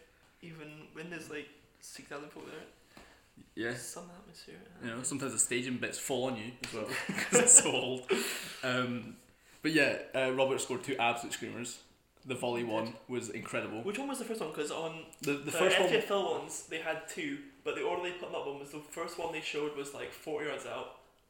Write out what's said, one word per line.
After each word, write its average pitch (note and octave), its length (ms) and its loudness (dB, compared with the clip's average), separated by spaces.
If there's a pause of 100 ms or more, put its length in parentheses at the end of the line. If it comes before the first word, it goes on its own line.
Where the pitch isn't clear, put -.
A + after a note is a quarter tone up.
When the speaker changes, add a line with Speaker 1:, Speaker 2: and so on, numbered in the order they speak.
(420)
Speaker 1:
even D#3 520 -14
when D#3+ 180 -10
there's, D#3+ 180 -10
like, D3 180 -8 (320)
six - 300 -16
thousand D3 220 -10
folk - 180 -12
there. D#3 140 -12 (920)
Speaker 2:
Yeah. A#2+ 200 -2
Speaker 1:
Some E3+ 300 -10 (140)
atmosphere. - 360 -18 (280)
Speaker 2:
You B2 60 -4
know, A#2+ 140 -6
sometimes C3 300 -2
the G#2+ 60 -4
staging B2+ 380 2
bits A2 220 -4
fall B2+ 260 2
on B2+ 120 0
you A2+ 140 -6 (140)
as - 80 -8
well, A2 120 -2
<laughs> - 220 -4
'cause - 340 4
it's - 220 12
so D#3 80 2
old. B2+ 400 0 (520)
Um, B2 540 0 (440)
but D#3 100 2
yeah, C#3 260 6 (180)
uh, C3 180 4
Robert C3+ 280 4
scored - 220 -2
two C#3 140 -2
absolute A#2 360 2
screamers. A2 460 -8 (460)
The C3 100 -2
volley A#2+ 260 0
Speaker 1:
He A#2+ 60 0
did. A2 60 0
Speaker 2:
one A2+ 200 0 (140)
was A#2+ 220 -2
incredible. A2 540 -4
Speaker 1:
Which G#3 160 -2
one C#4 80 -2
was C4 120 -2
the A#3 60 -4
first A3 160 -4
one? D#3 100 -4
'Cause D3+ 200 -2
on D#3+ 340 -4 (160)
Speaker 2:
The, C#3+ 120 2
the C#3+ 120 0
Speaker 1:
the D3+ 60 -2
Speaker 2:
first F3+ 280 6
one F#3+ 80 8
Speaker 1:
F - 40 6
P A3 80 6
F - 120 0
L E3+ 280 2
ones, - 300 -8
they D#3+ 100 -2
had D#3 280 -2
two, C#3+ 300 -4 (260)
but C#3+ 120 0
the D3+ 80 -2
order F3 200 2
they F3+ 80 0
put F3+ 200 -8
them E3 40 -4
up C#3+ 120 -2
on C#3 120 -4
was C#3 120 -12
the D3+ 80 -8
first D#3+ 380 -6
one E3 140 -2
they D#3 100 -2
showed D3 360 -2
was, C#3+ 160 -6
like, B2 180 -6
forty D3+ 360 -4
yards C3+ 180 -4
out, A#2+ 300 -6 (340)